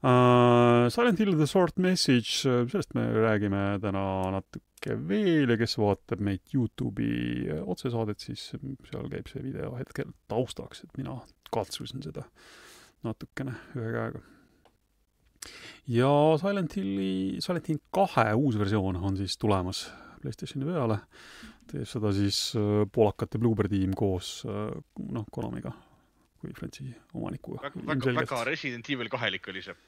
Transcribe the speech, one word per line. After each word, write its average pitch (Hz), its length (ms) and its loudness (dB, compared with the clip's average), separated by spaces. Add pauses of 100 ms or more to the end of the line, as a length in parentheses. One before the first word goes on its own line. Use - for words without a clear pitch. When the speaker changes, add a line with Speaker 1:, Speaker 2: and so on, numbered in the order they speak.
Speaker 1:
Äh, 123 880 6
Silent 240 320 2
Hill 196 160 4
The 151 80 4
Short 175 320 2
Message, 170 640 2
äh, 123 240 4
sellest - 320 -4
me 117 140 0
räägime 104 480 2 (160)
täna 98 240 -2 (320)
natuke - 680 -6
veel 160 540 2
ja 117 40 4
kes 113 220 0
vaatab 101 400 0
meid 101 300 -2
YouTube'i, 117 960 -2
äh, 151 160 -4
otsesaadet, 117 560 -4
siis - 300 -12
seal - 580 -10
käib - 240 -8
see 139 140 -10
video 131 340 -8
hetkel - 320 -10 (140)
taustaks, - 580 -6
et - 160 -14
mina 135 160 -8 (340)
katsusin 113 540 -6
seda - 220 -12 (760)
natukene 120 540 -8 (160)
ühe 113 240 -8
käega. 117 300 -6 (1600)
Ja 123 260 4 (240)
Silent 185 420 -2
Hilli, 190 640 -2
Silent 175 280 -4
Hill 156 200 -2
kahe 180 440 2
uus 120 260 2
versioon 98 400 0
on 95 200 -2
siis 98 200 -4
tulemas 92 480 0 (320)
PlayStationi 135 480 -8
peale. 120 340 0 (640)
Teeb 135 220 -8
seda 107 260 -2
siis, 101 300 0 (100)
äh, 104 340 2
poolakate 107 520 2
Bloober 110 300 2
tiim 95 260 2
koos, 95 480 -2
äh, 107 320 -6 (360)
noh, 110 180 -6
Konamiga 120 440 -8 (680)
kui - 80 -10
frantsiisi - 440 -12 (160)
omanikuga. - 520 -10
Speaker 2:
Väga, 143 160 -10
väga, - 160 -6
Speaker 1:
Ilmselgelt. 131 300 0
Speaker 2:
väga 120 200 -4
Resident 127 460 -6
Evil 123 180 -4
kahelik 104 380 -4
oli 95 160 -8
see. 90 120 -14 (140)